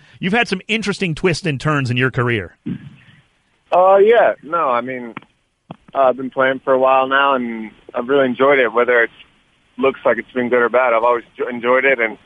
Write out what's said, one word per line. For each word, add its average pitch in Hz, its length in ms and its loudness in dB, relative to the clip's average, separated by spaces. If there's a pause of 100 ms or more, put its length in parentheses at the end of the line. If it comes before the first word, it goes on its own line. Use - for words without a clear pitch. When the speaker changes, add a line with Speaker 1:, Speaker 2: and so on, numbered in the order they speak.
(200)
Speaker 1:
You've 180 140 -2
had 240 160 0
some 185 180 -6
interesting 196 480 -4
twists 180 300 -2
and 143 160 -4
turns 143 280 -2
in 123 60 -2
your 127 160 0
career. 117 460 -4 (1120)
Speaker 2:
Uh, 185 260 4
yeah. 202 360 4 (100)
No, 160 240 -4
I 120 140 0
mean, 123 320 -10 (800)
uh, 135 60 -2
I've 127 180 2
been 131 140 -10
playing 131 340 -2
for 135 80 2
a 131 60 2
while 131 280 2
now, 139 280 2
and 113 360 -8 (220)
I've 120 160 -6
really 139 160 2
enjoyed 135 340 2
it, 117 140 0
whether 120 300 2
it 110 80 -2 (680)
looks 131 280 -2
like 117 120 2
it's 113 140 -12
been 123 180 -4
good 123 120 2
or 117 80 2
bad. 123 240 2
I've 113 100 0
always 120 220 0 (120)
jo-, 131 100 -6
enjoyed 123 360 0
it 135 160 2
and, 107 260 -4